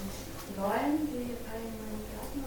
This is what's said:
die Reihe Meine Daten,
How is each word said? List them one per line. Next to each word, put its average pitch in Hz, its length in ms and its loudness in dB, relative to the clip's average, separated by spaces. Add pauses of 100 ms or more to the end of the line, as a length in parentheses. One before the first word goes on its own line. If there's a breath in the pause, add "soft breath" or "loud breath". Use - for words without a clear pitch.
(500)
die 190 100 -4
Reihe 233 300 4 (560)
Meine 226 240 -4 (400)
Daten, 233 380 -2